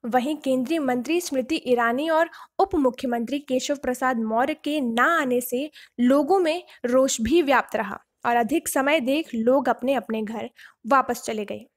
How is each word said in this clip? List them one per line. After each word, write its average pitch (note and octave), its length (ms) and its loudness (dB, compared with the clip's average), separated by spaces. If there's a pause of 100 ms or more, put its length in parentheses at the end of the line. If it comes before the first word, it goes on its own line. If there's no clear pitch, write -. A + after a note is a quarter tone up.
वहीं B3 320 0
केंद्रीय C4 420 -2
मंत्री C4 420 -2
स्मृति C4+ 360 -4 (100)
ईरानी A#3+ 420 0
और D#4+ 200 2 (300)
उप G4 160 0
मुख्यमंत्री A#3+ 640 -2
केशव C4+ 380 -2
प्रसाद B3+ 420 -2
मौर्य A3+ 360 0
के D4 260 -4
ना A#3+ 240 0 (160)
आने B3 200 0
से B3+ 300 -4 (300)
लोगों C#4+ 380 4
में F4 240 0 (220)
रोष C4 360 2
भी B3 220 2
व्याप्त C4 340 0
रहा G3 220 -6 (280)
और A#3+ 100 2
अधिक A#3+ 320 0
समय C#4+ 320 2
देख C#4 340 -2
लोग B3 340 2
अपने B3 260 0
अपने A3 280 -4
घर A3 260 -8 (380)
वापस B3 360 2
चले G#3+ 220 -6
गए। G#3 200 -12 (120)